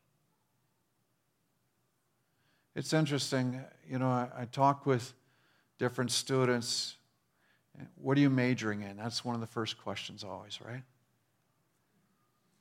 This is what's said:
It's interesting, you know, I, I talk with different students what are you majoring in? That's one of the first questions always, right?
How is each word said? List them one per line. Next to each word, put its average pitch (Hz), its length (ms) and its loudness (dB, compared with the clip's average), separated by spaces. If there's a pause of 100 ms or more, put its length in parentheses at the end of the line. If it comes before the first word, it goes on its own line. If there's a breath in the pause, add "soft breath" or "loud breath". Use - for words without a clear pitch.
(2750)
It's - 180 -2
interesting, 131 720 2 (240)
you 135 100 -4
know, 127 120 2
I, 123 260 0
I 123 100 -6
talk 139 380 2
with 127 300 0 (640)
different 123 320 0
students 123 840 0 (1000)
what 135 200 0
are 143 40 8
you 143 100 8
majoring 113 520 2
in? 101 140 -10
That's 113 280 -6
one 120 100 -4
of 117 60 -4
the 113 60 -6
first - 320 -6
questions 104 460 -10
always, 98 360 -12
right? 117 220 -12 (1800)